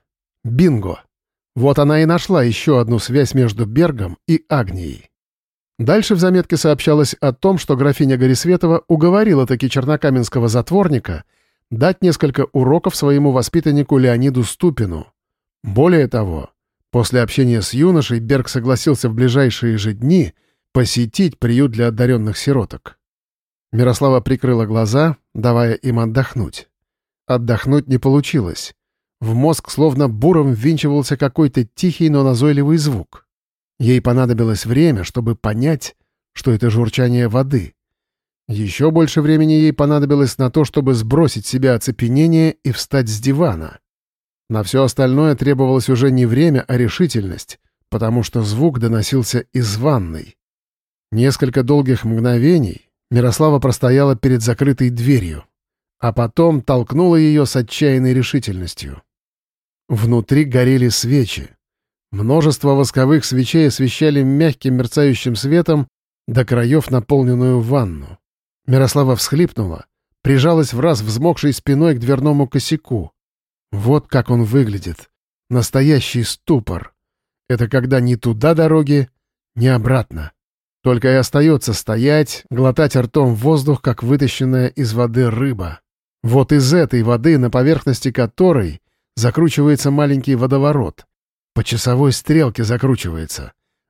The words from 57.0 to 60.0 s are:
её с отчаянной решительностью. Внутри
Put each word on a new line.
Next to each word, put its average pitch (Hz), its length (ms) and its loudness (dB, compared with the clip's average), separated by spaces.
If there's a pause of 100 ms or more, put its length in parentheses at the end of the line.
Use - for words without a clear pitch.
её 151 300 4
с - 100 -4
отчаянной 131 580 0
решительностью. 92 880 -6 (840)
Внутри 117 560 0